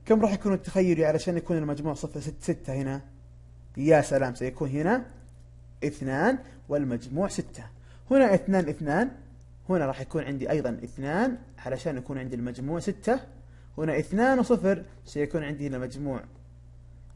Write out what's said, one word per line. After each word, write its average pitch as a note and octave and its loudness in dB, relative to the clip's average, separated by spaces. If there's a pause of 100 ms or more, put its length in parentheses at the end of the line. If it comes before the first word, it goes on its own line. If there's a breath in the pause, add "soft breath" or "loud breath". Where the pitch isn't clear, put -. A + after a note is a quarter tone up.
كم A3 6
راح G#3 4
يكون G3 2
التخيلي F3+ 2
علشان D#3 2
يكون E3 -2
المجموع D3 -2
صفر؟ D3 -8
ست-، D#3 -10
ستة D3 -4
هنا. C3+ -4 (760)
يا D3 8
سلام، C3+ 2
سيكون B2+ -4
هنا E3+ 0 (800)
اثنان D3 0 (300 loud breath)
والمجموع C#3 -2
ستة. - -8 (460 soft breath)
هنا C4 6
اثنان F#3 2
اثنان، D#3+ 0 (580)
هنا F3 2
راح C3+ -4
يكون C#3+ -4
عندي C3+ -4
أيضًا C#3 0 (140)
اثنان E3 -2 (220)
علشان C3 -4
يكون C3+ -8
عندي C3 -6
المجموع B2+ -4
ستة. A3 0 (580 soft breath)
هنا D3+ 0
اثنان A#3+ 2
وصفر، G3+ 2 (200 loud breath)
سيكون D3 -2
عندي C#3+ -6
هنا C3+ -4
مجموع B2+ -6 (960)